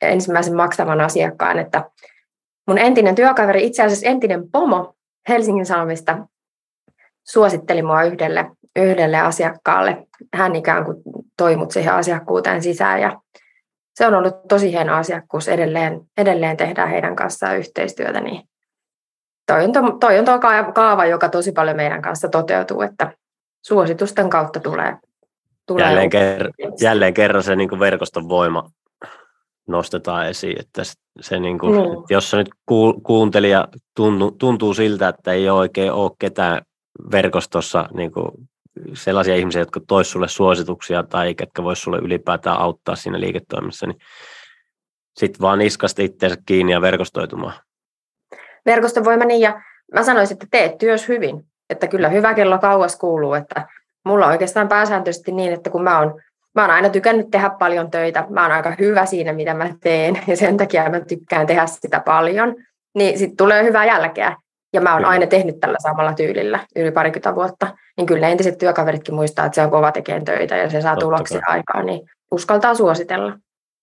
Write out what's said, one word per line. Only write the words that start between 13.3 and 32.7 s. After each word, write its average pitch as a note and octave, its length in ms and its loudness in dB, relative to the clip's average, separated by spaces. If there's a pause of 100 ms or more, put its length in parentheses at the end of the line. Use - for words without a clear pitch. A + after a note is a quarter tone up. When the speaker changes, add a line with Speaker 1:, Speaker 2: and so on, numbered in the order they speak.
Speaker 1:
se A#3 120 2
on G#3+ 60 4
ollut F#3 340 0
tosi G3+ 240 2
hieno D#3+ 240 0
asiakkuus. E3 520 -6
Edelleen, E3 540 -2 (160)
edelleen E3+ 400 0
tehdään F3 320 -2
heidän F3 260 -4
kanssaan - 420 -4
yhteistyötä, - 640 -6
niin - 200 -10 (1040)
toi D#3+ 160 2
on G#3 80 2
to-, B3 280 2
toi G#3 200 6
on A3+ 60 2
tuo B3 140 4
ka-, A3 320 2
kaava, G#3 340 4
joka E3+ 240 2
tosi F3 220 -2
paljon D#3 240 0
meidän D#3 260 -4
kanssa E3 280 -6
toteutuu, E3 520 -2
että - 320 -4 (520)
suositusten F#3+ 640 0
kautta D#3+ 300 -2
tulee, - 380 -6 (680)
tulee F3+ 200 0
Speaker 2:
Jälleen F#2 180 4
Speaker 1:
uutta G2 140 2
Speaker 2:
ker-, F#2+ 400 0
Speaker 1:
ihmistä. G#2 280 -4
Speaker 2:
jälleen G2+ 280 4
kerran G2+ 300 2
se G2 120 0
niinku F#2+ 240 -2
verkoston F2 500 -2
voima F2 400 0 (1000)
nostetaan F2 600 -4
esiin, F#2 320 -8
että - 240 -12
se, - 100 -14 (280)
se - 180 -4
niinku, - 300 -2
Speaker 1:
Niin. F3+ 300 2
Speaker 2:
että - 140 -4
jos G2+ 180 0
se G#2 60 2
nyt G2+ 120 0 (160)
ku-, A2 360 2